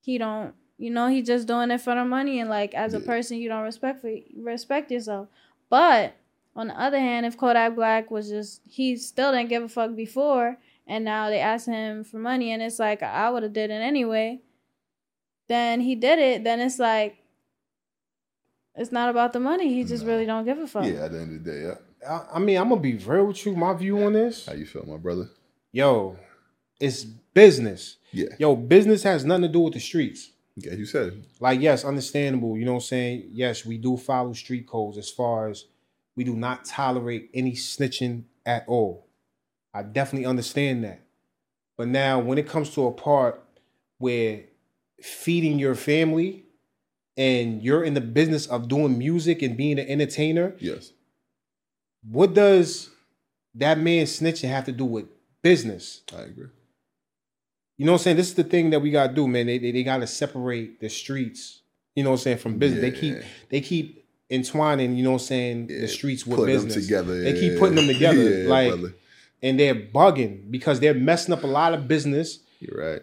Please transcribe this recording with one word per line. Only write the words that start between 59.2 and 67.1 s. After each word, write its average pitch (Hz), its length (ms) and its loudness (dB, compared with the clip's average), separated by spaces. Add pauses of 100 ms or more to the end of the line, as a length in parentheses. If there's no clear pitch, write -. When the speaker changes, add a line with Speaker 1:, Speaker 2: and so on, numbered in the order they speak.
Speaker 3:
man. 123 200 2
They, 123 120 0
they, 120 140 -2
they 123 100 0
gotta 127 240 -2
separate 123 760 -6
the 110 80 -8
streets, - 760 -8 (340)
you 139 80 0
know 135 60 2
what 131 100 4
I'm - 20 -10
saying, 123 160 0
from 110 200 -6
business. 127 240 2
They 127 100 0
keep, 143 240 -4
Speaker 2:
Yeah. 113 60 -12 (260)
Speaker 3:
they 143 120 -2
keep 151 440 -6 (260)
entwining, 131 640 0
you 127 80 0
know 131 80 4
what 127 100 0
I'm - 40 -10
saying, 120 440 -4
Speaker 2:
Yeah, 139 100 -8
Speaker 3:
the 113 80 -4
streets 131 380 -6
with 120 120 0
Speaker 2:
putting 135 180 4
them 104 100 0
Speaker 3:
business. 107 200 -4
Speaker 2:
together, 90 360 0